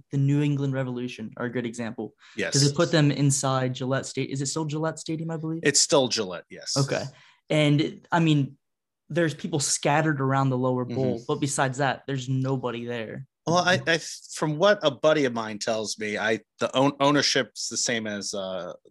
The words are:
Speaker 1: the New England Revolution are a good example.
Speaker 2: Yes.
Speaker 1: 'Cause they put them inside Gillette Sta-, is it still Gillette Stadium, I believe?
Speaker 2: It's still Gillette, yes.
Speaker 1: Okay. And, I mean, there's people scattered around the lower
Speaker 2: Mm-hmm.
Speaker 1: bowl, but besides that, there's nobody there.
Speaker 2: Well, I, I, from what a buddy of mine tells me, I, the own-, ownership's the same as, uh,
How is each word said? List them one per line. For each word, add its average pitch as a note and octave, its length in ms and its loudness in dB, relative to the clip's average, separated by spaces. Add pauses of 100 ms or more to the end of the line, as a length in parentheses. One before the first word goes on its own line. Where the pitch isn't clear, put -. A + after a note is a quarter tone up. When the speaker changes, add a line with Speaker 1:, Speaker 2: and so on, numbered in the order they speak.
(120)
Speaker 1:
the C#3+ 60 -2
New C#3 240 2
England C#3 320 0
Revolution B2 640 -6
are A#2+ 100 -4
a A#2+ 40 -6
good A#2+ 140 -4
example. A2+ 480 -8 (240)
Speaker 2:
Yes. F#2 160 -4
Speaker 1:
'Cause C#3+ 160 4
they C#3+ 60 -4
put E3+ 160 2
them D3 200 6
inside C3+ 640 2
Gillette C3 320 -2
Sta-, - 260 -6
is C3+ 100 -4
it C#3 60 -2
still D#3+ 180 -4
Gillette D#3 340 -4
Stadium, E3 320 -6
I E3 60 -6
believe? D#3+ 260 -6
Speaker 2:
It's C#3+ 180 4
still C#3 260 4
Gillette, G2 420 -4
yes. - 280 -8
Speaker 1:
Okay. C#3 260 0 (460)
And, D3+ 640 2
I F3 80 4
mean, D3+ 380 2 (520)
there's D#3+ 240 0
people E3 260 -4
scattered D3+ 600 0
around C3+ 280 2
the B2+ 80 0
lower B2+ 280 0
Speaker 2:
Mm-hmm. B2 100 -6
Speaker 1:
bowl, B2 320 0
but D3 140 0
besides C3+ 380 0
that, C3 260 0
there's C3+ 240 -6
nobody B2+ 560 -2
there. A#2+ 400 -8 (220)
Speaker 2:
Well, E3 100 4
I, F3+ 300 2
I, E3 120 2 (360)
from D#3 240 -2
what G3+ 240 6
a D3+ 80 4
buddy D#3 340 4
of B2 80 0
mine A2 240 -6
tells A2 400 -2
me, G#2 220 -4
I, G#2+ 220 0 (180)
the A#2 180 0
own-, C#3 220 4
ownership's C#3 720 2
the A2+ 80 -6
same A2+ 280 -2
as, G#2 300 -6
uh, F#2 380 -6 (180)